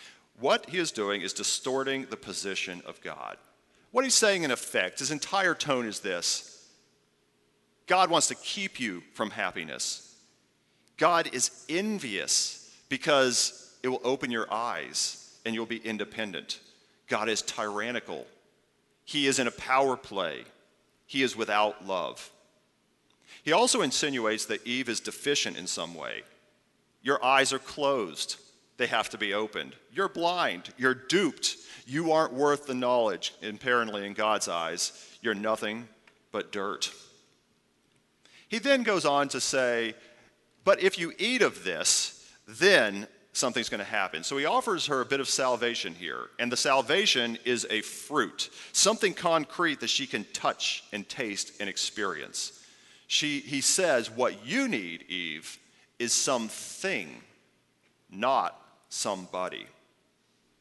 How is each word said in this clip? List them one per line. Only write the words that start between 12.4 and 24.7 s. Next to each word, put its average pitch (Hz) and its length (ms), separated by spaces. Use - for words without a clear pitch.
because 131 920
it 127 60
will 127 160
open 127 260
your 113 220
eyes 101 920
and 113 120
you'll 113 100
be 117 120
independent. 104 800
God 110 200
is 107 140
tyrannical. 107 880
He 143 220
is 135 140
in 120 80
a - 20
power 131 460
play. 80 480
He 135 200
is 110 100
without 107 500
love." 87 460
He 151 80
also 233 300
insinuates 123 640
that 107 200
Eve 123 240